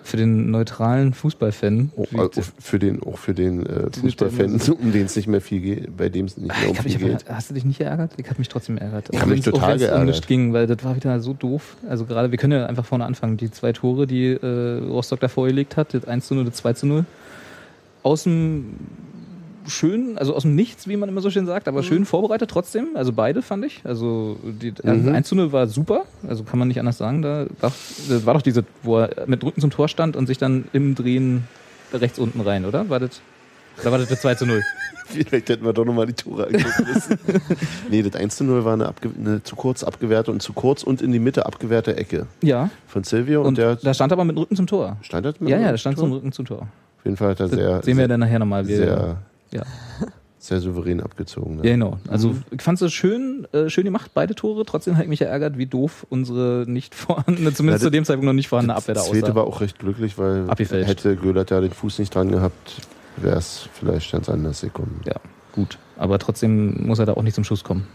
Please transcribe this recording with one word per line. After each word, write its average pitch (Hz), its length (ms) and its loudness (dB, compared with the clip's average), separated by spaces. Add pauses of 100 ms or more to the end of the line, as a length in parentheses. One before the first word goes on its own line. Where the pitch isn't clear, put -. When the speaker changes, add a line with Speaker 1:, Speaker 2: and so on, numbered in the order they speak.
Speaker 1:
Für - 120 -6
den 113 340 4
neutralen 117 640 2
Fußballfan. 113 800 0
Speaker 2:
Oh, 107 160 -4
Speaker 1:
Wie 113 60 -4
Speaker 2:
äh, 92 180 2
Speaker 1:
das 90 240 -4
Speaker 2:
für - 200 -2
den, 98 240 2
auch - 160 -10
für 98 160 -4
den, 90 320 0
äh, - 240 -2
Speaker 1:
die - 100 -10
Speaker 2:
Fußballfan, 123 520 2
Speaker 1:
Mitteilung. 117 260 4
Speaker 2:
<laughs> 123 60 -4
um 110 80 4
den 101 120 4
es 95 120 -2
nicht 104 120 0
mehr 101 140 2
viel 95 180 -2
geht, 98 380 -4
bei 95 100 0
dem 95 160 -2
es 95 140 -8
nicht 98 100 -6
mehr - 140 -4
Speaker 1:
Ich 104 60 2
Speaker 2:
um 92 40 2
Speaker 1:
glaub, 113 140 -2
Speaker 2:
viel - 100 0
Speaker 1:
ich 117 160 0
hab, 117 140 0
Speaker 2:
geht. - 100 -18
Speaker 1:
hast 117 140 -10
du 139 40 -8
dich 127 120 -4
nicht 135 120 0
geärgert? 156 380 -4
Ich 127 140 -12
hab 123 80 -4
mich 127 100 -2
trotzdem 113 280 -6
geärgert. 107 360 -8
Speaker 2:
Ich 123 60 -2
hab - 80 4
Speaker 1:
Auch - 20 4
Speaker 2:
mich 131 160 4
Speaker 1:
wenn's, 110 100 4
Speaker 2:
total - 100 4
Speaker 1:
auch 92 80 4
wenn's 127 100 2
um 113 60 4
Speaker 2:
geärgert. - 180 4
Speaker 1:
nichts 80 200 0
ging, 123 280 4
weil 117 120 4
das 117 160 0
war 131 140 -2
wieder 127 240 0
so 127 140 -6
doof. 135 420 -4 (140)
Also 113 160 -2
gerade, 120 240 2
wir 123 80 0
können 143 200 4
ja 120 80 0
einfach 123 200 -4
vorne 123 180 0
anfangen. 117 320 -2
Die 110 140 -4
zwei 120 220 -2
Tore, 127 340 0
die, 127 220 2
äh, 120 500 -2 (100)
Rostock 123 320 -2
da 127 80 2
vorgelegt 131 480 0
hat, 156 160 0
das 123 140 -2
eins 123 200 -2
zu 135 80 -2
null, 131 120 2
das 117 80 -4
zwei 117 180 -2
zu 139 140 -2
null. 151 180 2 (960)
Aus 139 200 2
dem 160 540 0 (880)
schön, 220 500 0
also 143 180 0
aus 143 100 -2
dem 151 100 4
Nichts, 196 340 0
wie 202 80 -2
man 202 140 -2
immer 190 100 -4
so 196 80 0
schön 190 160 2
sagt, 180 240 -4
aber 135 120 0
Speaker 3:
Mhm. 175 40 -2
Speaker 1:
schön 185 220 2
vorbereitet 214 440 0
trotzdem. 220 440 -2
Also 127 180 0
beide, 120 300 2
fand 208 240 -6
ich. - 180 -10
Also 113 580 -4
die, 110 300 -8 (100)
Speaker 2:
Mhm. 113 320 4
Speaker 1:
eins - 140 2
zu 190 60 0
null 170 180 2
war 131 140 4
super. 165 380 0 (220)
Also 110 160 -6
kann 117 160 -2
man 123 100 2
nicht 123 120 0
anders 120 160 0
sagen. 131 240 -2
Da 147 240 -2 (160)
war, 123 100 2 (380)
das 120 160 2
war 175 80 4
doch 156 80 6
diese, 120 240 4 (180)
wo 113 180 2
er - 260 -2
mit 127 180 0
Rücken - 160 -2
zum 147 80 4
Tor 147 200 2
stand 160 280 0
und 131 100 0
sich 131 120 -2
dann 131 340 2
im 139 220 2
Drehen 127 500 0 (480)
rechts 120 260 -2
unten 120 220 -2
rein, 101 240 0
oder? 151 240 -2
War 131 100 0
das, 127 220 -6 (640)
da 120 80 2
war 131 60 4
das 123 100 0
der 127 100 0
zwei 127 180 2
zu 123 100 -2
null. 110 160 2 (240)
Speaker 2:
<laughs> - 180 -14
Vielleicht - 460 -2
hätten 113 160 0
wir 113 80 2
doch 117 100 2
nochmal 117 220 2
die 120 80 -6
Tore - 320 -6
angucken - 480 2
müssen. - 240 0 (340)
Speaker 1:
<laughs> 170 380 -6
Speaker 2:
Nee, 110 120 4
das 101 160 0
eins 104 180 -4
zu 139 80 -2
null 123 200 2
war 113 80 2
eine 110 160 0
abge-, - 220 -6 (100)
eine 107 220 0
zu - 120 -14
kurz 127 300 -2
abgewehrte 110 460 0
und 101 100 -2
zu - 140 -10
kurz 135 280 0
und 131 200 0
in 127 100 2
die 120 60 2
Mitte 123 260 2
abgewehrte 113 540 -2
Ecke. - 280 -4 (160)
Speaker 1:
Ja. 143 280 2 (160)
Speaker 2:
Von 98 180 -4
Silvio 147 380 2
und 139 60 4
Speaker 1:
Und 131 100 2
Speaker 2:
der 117 180 4
Speaker 1:
da 135 160 0
stand 160 220 2
aber 180 100 2
mit 160 100 2
dem - 40 -2
Rücken 175 180 0
zum 185 100 2
Tor. 110 360 -2
Speaker 2:
Stand 90 240 -4
er 151 140 -2
mit - 100 0
Speaker 1:
Ja, 143 80 4
Speaker 2:
dem - 40 2
Speaker 1:
ja, 220 40 4
Speaker 2:
Rücken 147 80 4
Speaker 1:
da - 20 0
stand 139 220 -2
Speaker 2:
zum 160 60 2
Speaker 1:
zum 147 60 2
Speaker 2:
Tor? 131 100 -2
Speaker 1:
Rücken 135 120 -6
zum 127 140 -8
Tor. - 140 -8
Speaker 2:
Auf - 440 -18
jeden 101 140 0
Fall 104 140 2
hat 92 80 -4
er 95 80 2
Speaker 1:
Das 87 100 0
Speaker 2:
sehr, 92 240 2
Speaker 1:
sehen 127 160 4
wir 131 40 6
Speaker 2:
sehr, 123 60 4
Speaker 1:
dann 120 120 2
nachher 117 180 4
nochmal. 101 280 0
Wir, 104 100 0
Speaker 2:
sehr, 90 400 2 (340)
Speaker 1:
ja. - 120 -8 (760)
Speaker 2:
sehr 92 220 -2
souverän 87 400 -2
abgezogen, - 560 -8
ne? - 80 -6
Speaker 1:
Ja, 117 80 6
genau. 113 260 2 (100)
Also 110 220 2
Speaker 2:
Mhm. 131 200 -4
Speaker 1:
ich 131 100 -10
fand's 180 220 2
es 170 100 0
schön, 254 600 -2
äh, 156 180 2
schön 185 140 2
gemacht, 202 280 -4
beide 170 220 0
Tore. 214 320 -4
Trotzdem 170 320 0
hat - 100 2
mich 151 120 -2
ja - 80 2
ärgert, 143 280 -2
wie 127 80 -4
doof 131 460 -2
unsere 123 580 0
nicht 123 260 -6
vorhandene, 165 580 0
<laughs> - 20 -4
zumindest 143 280 4
Speaker 2:
Ja, 147 40 4
Speaker 1:
zu 156 40 4
dem 151 140 2
Zeitpunkt 139 220 2
noch 135 80 4
nicht 135 140 2
vorhandene 120 260 2
Speaker 2:
das - 100 -2
Speaker 1:
Abwehr 110 120 -2
da 104 60 2
Speaker 2:
zweite 107 260 2
Speaker 1:
aussah. 107 80 2
Speaker 2:
war 110 100 4
auch - 160 -4
recht 95 160 -4
glücklich, 101 400 -4
weil 95 320 0
Speaker 1:
Abgefälscht. 98 400 0
Speaker 2:
hätte 98 260 2
Göhlert 92 340 0
da 95 120 4
den 92 80 2
Fuß - 280 -6
nicht 101 160 -4
dran 92 160 2
gehabt, 92 520 -2 (340)
wär's - 560 -2
vielleicht - 400 -4
ganz 85 160 -4
anders 78 320 -2
gekommen. - 460 -8
Speaker 1:
Ja, - 80 -4 (400)
gut. - 240 -4 (180)
Aber 98 220 0
trotzdem 107 680 0
muss 113 120 2
er 110 80 4
da 104 80 2
auch - 80 0
nicht 110 120 0
zum 104 100 0
Schuss 101 200 -2
kommen. 98 300 -2